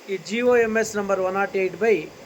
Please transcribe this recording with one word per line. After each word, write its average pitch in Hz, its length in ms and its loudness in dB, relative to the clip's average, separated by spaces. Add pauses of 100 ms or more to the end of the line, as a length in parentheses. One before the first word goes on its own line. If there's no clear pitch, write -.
ఈ 190 80 -4
జీఓఎంఎస్ 220 800 0
నంబర్ 196 240 0
వన్ 185 160 -2
నాట్ 196 220 -2
ఎయిట్ 185 180 0
బై 180 320 2 (180)